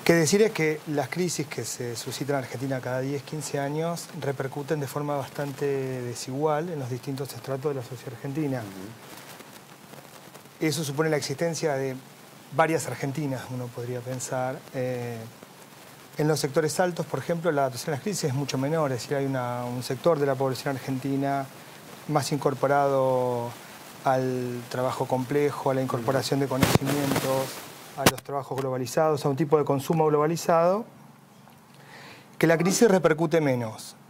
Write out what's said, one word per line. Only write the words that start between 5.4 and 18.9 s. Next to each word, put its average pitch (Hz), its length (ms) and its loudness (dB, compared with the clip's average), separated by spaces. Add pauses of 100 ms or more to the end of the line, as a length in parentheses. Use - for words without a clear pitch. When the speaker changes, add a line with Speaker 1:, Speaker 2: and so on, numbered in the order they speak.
Speaker 1:
desigual 147 680 -2
en 160 100 -6
los 127 100 -6
distintos 131 440 -6
estratos 135 380 -4
de 139 80 -4
la 123 80 -8
sociedad 123 280 -12
argentina. 139 460 -2
Speaker 2:
Ujú. 107 60 -10 (2000)
Speaker 1:
Eso 156 160 0
supone 147 280 0
la 151 60 2
existencia 151 580 -2
de 135 200 -2 (600)
varias 156 320 2
Argentinas, 131 560 -4 (100)
uno 123 140 -6
podría 120 340 -8
pensar. 127 560 -4 (160)
Eh, 123 440 -4 (1000)
en 151 100 4
los 156 120 4
sectores 151 400 0
altos, 180 260 2
por - 140 -4
ejemplo, 170 320 0
la 143 100 4
adaptación 131 320 -2
a 135 40 -4
las 123 40 -8
crisis 208 220 -4
es 147 100 0
mucho 139 240 -2
menor. 143 340 2